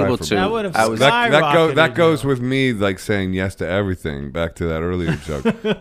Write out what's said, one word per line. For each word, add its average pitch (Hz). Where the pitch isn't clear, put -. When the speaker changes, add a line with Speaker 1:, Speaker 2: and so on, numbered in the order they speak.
Speaker 1:
able 123
Speaker 2:
for 87
Speaker 1:
to. 104
Speaker 3:
That 185
would 226
have 180
Speaker 1:
I 113
was 113
Speaker 2:
That, 185
that 147
go-, 160
that 156
Speaker 3:
skyrocketed 117
Speaker 2:
goes 165
Speaker 3:
you. 139
Speaker 2:
with 131
me, 131
like, 98
saying 95
yes 95
to 87
everything, 85
back 82
to 90
that 80
earlier 87
joke. 73
Speaker 3:
<laughs> -